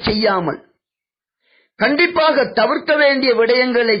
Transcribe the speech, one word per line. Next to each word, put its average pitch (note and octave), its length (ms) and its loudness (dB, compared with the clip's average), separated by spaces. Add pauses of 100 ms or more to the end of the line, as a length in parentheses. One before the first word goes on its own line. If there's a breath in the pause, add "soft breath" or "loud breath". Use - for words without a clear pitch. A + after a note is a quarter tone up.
செய்யாமல், G3+ 560 -2 (1200)
கண்டிப்பாக D#4 680 0
தவிர்க்க A#3+ 500 -2
வேண்டிய C#4 400 2
விடயங்களை A#3 640 0